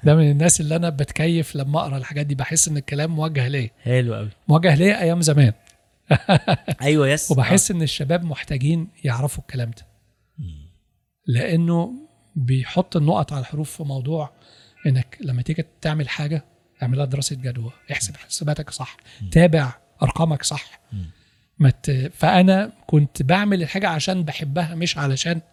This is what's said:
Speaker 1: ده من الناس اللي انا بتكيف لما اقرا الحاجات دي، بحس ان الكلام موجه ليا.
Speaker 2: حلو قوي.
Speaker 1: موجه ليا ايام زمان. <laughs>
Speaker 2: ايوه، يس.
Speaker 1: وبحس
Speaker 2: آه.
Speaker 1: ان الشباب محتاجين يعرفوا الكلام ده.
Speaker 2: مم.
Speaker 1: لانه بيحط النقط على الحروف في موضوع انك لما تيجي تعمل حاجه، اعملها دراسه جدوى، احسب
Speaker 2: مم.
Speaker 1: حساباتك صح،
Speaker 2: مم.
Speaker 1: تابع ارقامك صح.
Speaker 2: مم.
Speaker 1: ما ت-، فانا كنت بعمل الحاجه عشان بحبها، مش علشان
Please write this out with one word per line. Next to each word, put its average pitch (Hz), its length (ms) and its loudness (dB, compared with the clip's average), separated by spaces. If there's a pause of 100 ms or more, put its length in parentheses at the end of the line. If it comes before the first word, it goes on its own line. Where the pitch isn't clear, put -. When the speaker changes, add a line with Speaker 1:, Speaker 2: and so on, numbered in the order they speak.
Speaker 1:
ده 151 100 8
من 156 160 6
الناس 156 300 4
اللي 156 160 -2
انا 170 140 -2
بتكيف 160 640 -2
لما 143 240 -2
اقرا 139 160 -4
الحاجات 143 300 -6
دي، 139 80 -2
بحس 135 340 -2
ان 151 80 -2
الكلام 147 400 -4
موجه 151 320 -2
ليا. 131 220 -4 (120)
Speaker 2:
حلو 120 320 0
قوي. 107 140 -8 (200)
Speaker 1:
موجه 160 260 6
ليا 180 280 2
ايام 170 200 0
زمان. 143 300 6 (580)
<laughs> - 720 0
Speaker 2:
ايوه، 143 260 4
يس. - 220 0
Speaker 1:
وبحس 160 400 2
Speaker 2:
آه. 196 40 -2
Speaker 1:
ان 170 80 0
الشباب 156 420 -2
محتاجين 156 640 -2 (160)
يعرفوا 131 380 -4
الكلام 120 280 -6
ده. - 160 -16 (520)
Speaker 2:
مم. 82 300 -14 (580)
Speaker 1:
لانه 170 680 0 (440)
بيحط 131 600 -2
النقط 151 360 0
على 139 80 -6
الحروف 147 300 -8
في - 120 -14
موضوع 139 480 -6 (560)
انك 127 340 0
لما 127 220 -4
تيجي 160 220 -4 (160)
تعمل 151 280 -4
حاجه، 151 360 -6 (380)
اعملها 131 220 0
دراسه 139 320 -4
جدوى، 123 340 -8 (220)
احسب 139 200 -6
Speaker 2:
مم. 143 60 -18
Speaker 1:
حساباتك 151 520 -6
صح، - 260 -12 (260)
Speaker 2:
مم. 98 80 -8
Speaker 1:
تابع 160 420 4 (300)
ارقامك 156 400 0
صح. - 380 -10 (120)
Speaker 2:
مم. 92 180 -8 (480)
Speaker 1:
ما 135 120 6
ت-، 131 440 -4
فانا 190 580 4 (140)
كنت - 360 2
بعمل 190 400 2
الحاجه 196 260 -4
عشان 175 340 -2
بحبها، 156 520 -4
مش 165 240 -4
علشان 147 420 -2 (120)